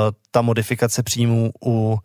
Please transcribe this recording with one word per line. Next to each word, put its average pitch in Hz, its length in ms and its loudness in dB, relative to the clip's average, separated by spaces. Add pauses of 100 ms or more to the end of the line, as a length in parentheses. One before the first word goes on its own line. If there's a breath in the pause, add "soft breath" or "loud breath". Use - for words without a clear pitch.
(300)
ta 120 120 2
modifikace 117 600 0
příjmů 117 480 0 (140)
u 110 400 0